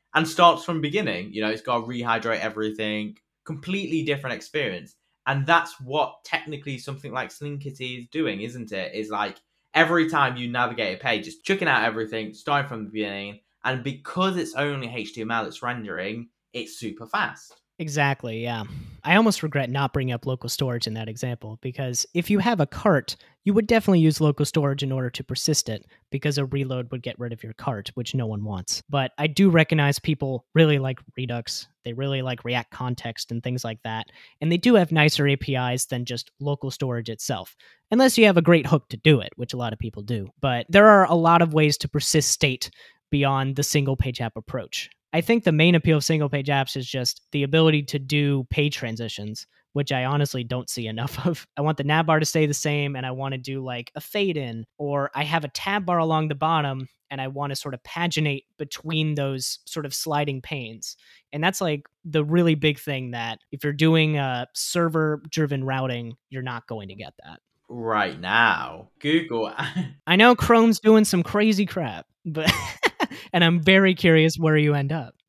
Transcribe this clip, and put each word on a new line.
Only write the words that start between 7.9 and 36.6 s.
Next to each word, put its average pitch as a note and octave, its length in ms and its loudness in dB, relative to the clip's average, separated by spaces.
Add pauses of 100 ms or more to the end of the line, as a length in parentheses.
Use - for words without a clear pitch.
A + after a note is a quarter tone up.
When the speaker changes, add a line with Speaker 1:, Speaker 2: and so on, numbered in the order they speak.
Speaker 1:
is A#2+ 80 -18
doing, B2 320 -4
isn't A2+ 320 -12
it? F#2+ 220 -8
Is, G#2+ 160 -8
like, G2+ 260 -6 (380)
every D#3+ 340 2
time C#3 280 0
you B2 120 -8
navigate A#2 500 -4
a - 40 -16
page, A2 260 -4
it's - 140 -20
chucking F#3+ 260 -2
out A#2 160 2
everything, A2 480 -6
starting C#3+ 360 -2
from A2+ 160 -10
the G2 60 -12
beginning. G2+ 500 -8 (220)
And B2+ 220 -4
because F3+ 540 -4
it's - 160 -6
only C3+ 380 -4
H A2 220 -10
T A#2 60 -10
M G#2+ 100 -8
L A2+ 160 -2
it's - 160 -14
rendering, A2 680 -8 (240)
it's A#2+ 240 -12
super A2+ 280 -12
fast. - 480 -8 (240)
Speaker 2:
Exactly, C#3 640 -4
yeah. A#2 220 -6 (400)
I E3+ 120 4
almost A3 260 4
regret C#3+ 280 -2
not C#3 240 -2
bringing B2+ 180 0
up A#2 140 -6
local B2+ 240 -4
storage B2 360 -4
in A2 80 -6
that A2 140 -8
example, A2+ 540 -8
because B2+ 500 -6
if F3 160 -2
you G3+ 100 4
have G3 220 0
a D3 60 2
cart, - 500 0 (280)
you G3 100 2
would G#3+ 120 4
definitely G#3 340 6
use D#3 200 4
local D3 240 2
storage C#3+ 380 0
in C3 100 -2
order B2+ 160 -2
to - 160 -10
persist - 460 -2
it, - 160 -8 (240)
because C#3 260 -2
a C#3+ 80 0
reload C3 480 -4
would B2 100 -8
get - 160 -10
rid A#2+ 140 -8
of A2+ 100 -12
your A2 120 -12
cart, G#2+ 400 -6
which A#2+ 200 -6
no B2 120 -2
one G#2+ 180 -6
wants. G2 460 -8
But C#3 260 -2
I D#3 120 0
do F#3+ 200 4
recognize D#3 500 4
people C3+ 460 -4 (100)
really D3+ 240 6
like C3 220 -4 (160)
Redux, A#2+ 520 -8 (180)
they A#2 80 -8
really C3+ 260 -2
like B2+ 240 -6
React A#2+ 260 -2
Context B2 640 -8
and A#2 100 -6
things B2+ 220 -4
like A2+ 200 -10
that, A2 260 -8 (320)
and E3 100 2
they F3 60 2
do A#3+ 160 6
have F3 180 6
nicer D3+ 340 4
A C#3 100 4
P C3+ 200 -4
Is B2 300 -2
than B2 180 -6
just A#2+ 340 -8
local C#3+ 320 -4